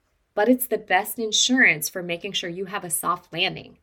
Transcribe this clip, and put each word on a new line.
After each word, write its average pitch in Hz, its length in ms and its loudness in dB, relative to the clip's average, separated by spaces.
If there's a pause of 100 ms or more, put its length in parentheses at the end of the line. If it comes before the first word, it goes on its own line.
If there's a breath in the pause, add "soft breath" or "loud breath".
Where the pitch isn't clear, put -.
(340)
But 208 140 4
it's 254 180 4
the 214 120 -2
best 196 400 0
insurance 214 680 2
for 185 140 -8
making 175 300 -6
sure 180 180 -6
you 180 140 -8
have 190 200 -8
a 175 60 -10
soft 175 420 -4
landing 165 500 -4